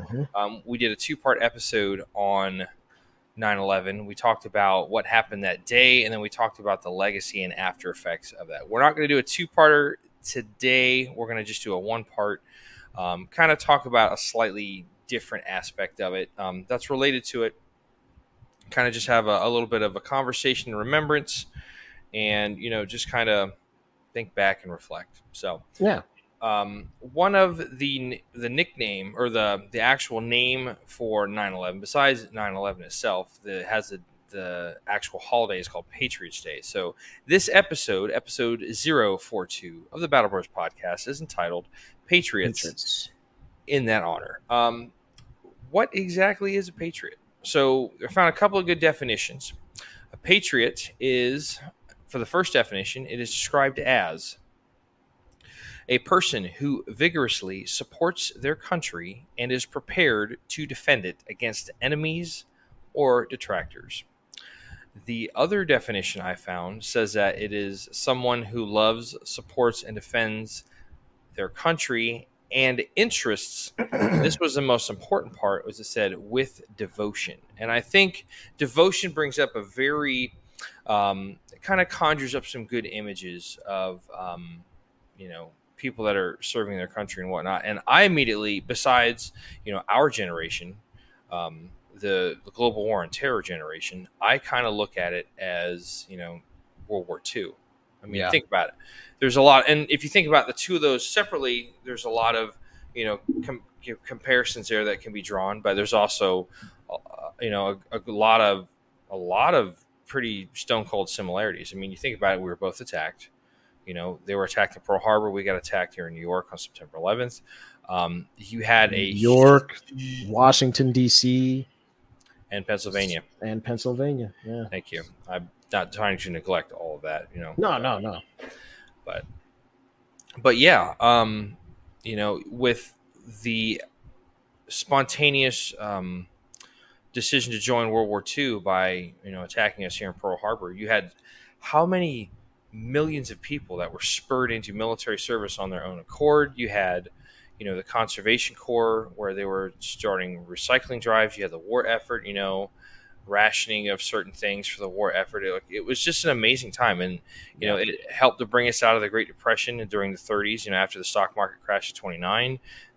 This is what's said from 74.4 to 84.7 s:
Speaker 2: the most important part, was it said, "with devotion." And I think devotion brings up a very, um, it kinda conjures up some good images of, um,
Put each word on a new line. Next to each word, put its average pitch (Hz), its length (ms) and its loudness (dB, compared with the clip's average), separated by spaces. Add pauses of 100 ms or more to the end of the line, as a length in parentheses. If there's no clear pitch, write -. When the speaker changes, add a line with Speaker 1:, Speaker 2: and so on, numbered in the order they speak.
Speaker 2:
the 143 60 0
most 123 280 2
important - 460 -4
part, 98 300 0
was 107 140 -12
it 110 40 -14
said, 101 320 -2
"with 120 460 -4 (160)
devotion." - 600 -6 (200)
And 113 120 -6
I 117 120 2
think 196 440 4 (320)
devotion 160 540 2
brings 143 260 -4
up 139 180 0
a 107 80 -4
very, 131 720 -2 (540)
um, 98 500 0 (140)
it - 100 -20
kinda 190 240 2
conjures 151 480 0
up 135 120 -4
some 117 200 -10
good 117 200 -4
images 92 800 -10
of, 95 500 -6
um, 87 460 -12 (540)